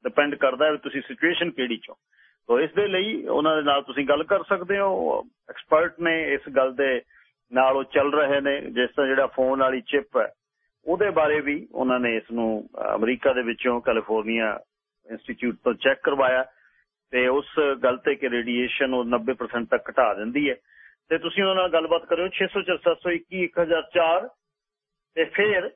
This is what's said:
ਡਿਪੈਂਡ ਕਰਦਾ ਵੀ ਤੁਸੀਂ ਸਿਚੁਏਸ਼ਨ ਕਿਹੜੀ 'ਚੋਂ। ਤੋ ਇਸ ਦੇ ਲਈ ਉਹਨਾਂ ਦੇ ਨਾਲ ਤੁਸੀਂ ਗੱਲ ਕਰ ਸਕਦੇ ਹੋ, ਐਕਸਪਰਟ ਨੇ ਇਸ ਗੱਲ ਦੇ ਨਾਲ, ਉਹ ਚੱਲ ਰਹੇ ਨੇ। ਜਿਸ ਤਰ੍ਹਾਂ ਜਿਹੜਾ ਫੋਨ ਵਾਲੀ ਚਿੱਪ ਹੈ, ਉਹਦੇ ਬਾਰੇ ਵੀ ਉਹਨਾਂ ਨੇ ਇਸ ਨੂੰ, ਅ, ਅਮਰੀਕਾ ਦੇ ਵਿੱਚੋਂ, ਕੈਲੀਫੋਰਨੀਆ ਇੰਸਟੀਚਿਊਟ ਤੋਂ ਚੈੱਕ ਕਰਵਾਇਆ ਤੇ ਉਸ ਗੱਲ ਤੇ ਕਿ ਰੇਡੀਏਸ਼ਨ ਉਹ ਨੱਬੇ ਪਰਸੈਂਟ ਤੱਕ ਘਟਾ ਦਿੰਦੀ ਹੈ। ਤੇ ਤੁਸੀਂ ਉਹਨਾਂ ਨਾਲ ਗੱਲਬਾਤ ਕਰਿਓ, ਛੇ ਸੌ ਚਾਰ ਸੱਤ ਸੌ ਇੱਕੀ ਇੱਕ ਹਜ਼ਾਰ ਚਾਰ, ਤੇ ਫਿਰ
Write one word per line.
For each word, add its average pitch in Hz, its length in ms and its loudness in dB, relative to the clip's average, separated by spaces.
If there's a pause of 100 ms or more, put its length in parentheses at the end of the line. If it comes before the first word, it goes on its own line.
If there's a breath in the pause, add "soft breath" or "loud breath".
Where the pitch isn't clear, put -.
ਡਿਪੈਂਡ 143 320 0
ਕਰਦਾ 139 360 0
ਵੀ 147 60 -2
ਤੁਸੀਂ 139 240 -8
ਸਿਚੁਏਸ਼ਨ 165 500 -2
ਕਿਹੜੀ 120 240 -4
'ਚੋਂ। - 200 -18 (520 soft breath)
ਤੋ 120 120 4
ਇਸ 156 140 0
ਦੇ 202 140 2
ਲਈ 196 400 -2
ਉਹਨਾਂ 151 280 2
ਦੇ 156 60 0
ਨਾਲ 143 200 2
ਤੁਸੀਂ 139 240 -4
ਗੱਲ 147 180 2
ਕਰ 170 200 0
ਸਕਦੇ 190 360 -2
ਹੋ, 185 440 -2 (260)
ਐਕਸਪਰਟ 165 500 0
ਨੇ 160 340 0
ਇਸ 139 220 -6
ਗੱਲ 131 200 2
ਦੇ 131 260 0 (520 soft breath)
ਨਾਲ, 131 240 4
ਉਹ 135 60 -2
ਚੱਲ 143 300 2
ਰਹੇ 143 280 2
ਨੇ। 139 200 0
ਜਿਸ 127 280 -2
ਤਰ੍ਹਾਂ 139 180 0
ਜਿਹੜਾ 135 200 2
ਫੋਨ 131 320 0
ਵਾਲੀ 131 220 0
ਚਿੱਪ 139 360 -2
ਹੈ, 107 160 0 (520)
ਉਹਦੇ 185 240 0
ਬਾਰੇ 151 300 2
ਵੀ 143 320 -4
ਉਹਨਾਂ 127 280 0
ਨੇ 120 160 0
ਇਸ 110 160 -4
ਨੂੰ, 113 460 -4
ਅ, 107 180 -2
ਅਮਰੀਕਾ 120 380 0
ਦੇ 127 80 -2
ਵਿੱਚੋਂ, 120 400 -2
ਕੈਲੀਫੋਰਨੀਆ 110 760 -2 (520)
ਇੰਸਟੀਚਿਊਟ 113 520 -6
ਤੋਂ 120 100 2
ਚੈੱਕ 131 300 2
ਕਰਵਾਇਆ 131 420 2 (680 soft breath)
ਤੇ 127 160 2
ਉਸ 135 180 0 (380)
ਗੱਲ 127 140 2
ਤੇ 143 180 0
ਕਿ 135 140 -4
ਰੇਡੀਏਸ਼ਨ 120 640 -2
ਉਹ 123 120 0
ਨੱਬੇ 120 280 -2
ਪਰਸੈਂਟ 117 360 -6
ਤੱਕ - 200 0
ਘਟਾ 120 240 2
ਦਿੰਦੀ 120 360 -2
ਹੈ। - 60 -2 (540 soft breath)
ਤੇ 160 80 0
ਤੁਸੀਂ 165 260 -2
ਉਹਨਾਂ 190 120 2
ਨਾਲ 185 180 0
ਗੱਲਬਾਤ 165 320 0
ਕਰਿਓ, 170 220 -2
ਛੇ 190 200 -2
ਸੌ 196 140 -4
ਚਾਰ 180 160 -2
ਸੱਤ 170 240 0
ਸੌ 180 80 -4
ਇੱਕੀ 175 340 -4
ਇੱਕ 170 160 -4
ਹਜ਼ਾਰ 165 220 0 (120)
ਚਾਰ, 175 360 2 (840)
ਤੇ 160 100 2
ਫਿਰ 196 500 0